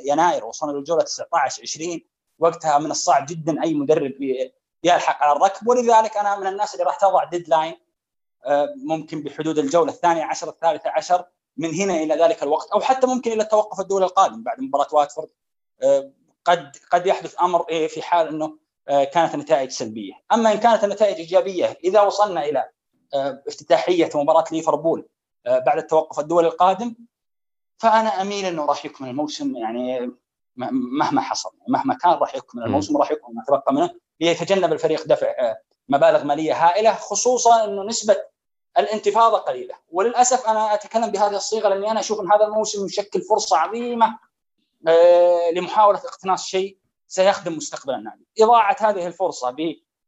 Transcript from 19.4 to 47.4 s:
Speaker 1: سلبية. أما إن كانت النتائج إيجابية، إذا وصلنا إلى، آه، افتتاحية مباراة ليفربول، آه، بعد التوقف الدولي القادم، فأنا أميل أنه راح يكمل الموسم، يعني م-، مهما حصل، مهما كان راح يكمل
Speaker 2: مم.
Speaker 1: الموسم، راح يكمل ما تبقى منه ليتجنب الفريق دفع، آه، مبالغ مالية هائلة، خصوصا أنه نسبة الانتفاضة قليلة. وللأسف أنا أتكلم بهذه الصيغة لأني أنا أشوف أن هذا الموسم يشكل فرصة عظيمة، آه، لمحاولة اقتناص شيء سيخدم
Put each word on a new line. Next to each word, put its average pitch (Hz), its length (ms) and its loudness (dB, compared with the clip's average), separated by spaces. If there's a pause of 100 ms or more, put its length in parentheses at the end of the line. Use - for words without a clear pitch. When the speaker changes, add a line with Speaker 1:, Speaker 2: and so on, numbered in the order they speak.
Speaker 1:
سلبية. 110 420 -10 (200)
أما 220 200 4
إن 202 60 0
كانت 208 260 2
النتائج 202 320 0
إيجابية، 185 680 -2
إذا 196 160 4
وصلنا 196 440 0
إلى، 135 240 -2 (460)
آه، 135 340 -4
افتتاحية 170 680 0
مباراة 156 380 2
ليفربول، 156 560 -2 (380)
آه، 127 120 2
بعد 151 200 0
التوقف 156 420 -2
الدولي 165 260 2
القادم، 190 480 0 (840)
فأنا 220 300 2 (140)
أميل 202 220 -4
أنه 165 200 -4
راح 143 200 -2
يكمل 143 240 -12
الموسم، 139 480 -6
يعني 123 500 -6 (500)
م-، 127 420 -4
مهما 147 220 0
حصل، - 300 -8 (180)
مهما 135 260 0
كان 170 180 2
راح - 220 0
يكمل 120 280 -12
Speaker 2:
مم. 113 40 -6
Speaker 1:
الموسم، 107 300 -2
راح 143 140 0
يكمل 120 240 -8
ما 117 140 -12
تبقى 139 260 0
منه 170 160 0 (300)
ليتجنب 170 520 0
الفريق 151 340 -2
دفع، 139 200 0
آه، 117 340 -4 (280)
مبالغ 147 360 4
مالية 147 420 0
هائلة، 202 260 4
خصوصا 233 720 2
أنه 202 200 -6
نسبة 214 320 0 (640)
الانتفاضة 208 600 2
قليلة. 127 360 -6 (160)
وللأسف 240 580 0
أنا 214 260 0
أتكلم 214 360 -4
بهذه 202 260 0
الصيغة 208 320 -2
لأني 196 220 -2
أنا 220 100 -2
أشوف 208 200 -4
أن 196 120 0
هذا 214 120 6
الموسم 208 420 -4
يشكل 202 360 -6
فرصة 202 340 0
عظيمة، 233 600 -2 (720)
آه، 175 600 6
لمحاولة 185 480 2
اقتناص - 460 -6
شيء 190 340 -4 (300)
سيخدم 185 480 0